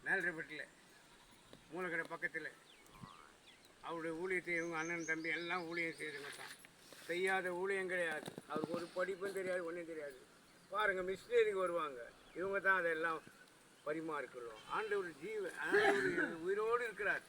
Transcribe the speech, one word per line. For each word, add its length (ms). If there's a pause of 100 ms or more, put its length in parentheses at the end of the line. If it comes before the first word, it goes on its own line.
மேல்ரப்பட்டில் 600 (1040)
மூலக்கடை 360
பக்கத்துல. 380 (1300)
அவருடைய 460
ஊழியத்தை 300
இவங்க 200
அண்ணன், 280
தம்பி 240
எல்லாம் 340
ஊழியம் 280
செய்றவங்க 460
தான். 180 (500)
செய்யாத 480
ஊழியம் 340
கிடையாது. 440 (160)
அவருக்கு 260
ஒரு 140
படிப்பும் 460
தெரியாது, 320
ஒண்ணும் 200
தெரியாது. 400 (440)
பாருங்க, 420
மிஷினரிக்கு 420
வருவாங்க, 560 (260)
இவங்க 240
தான் 180
அதெல்லாம் 440 (640)
பரிமாறிக்கொள்ளும். 840
ஆண்டவர் 420 (100)
ஜீவ-, 380
ஆண்டவர் 760
உயிரோடு 500
இருக்கிறார். 460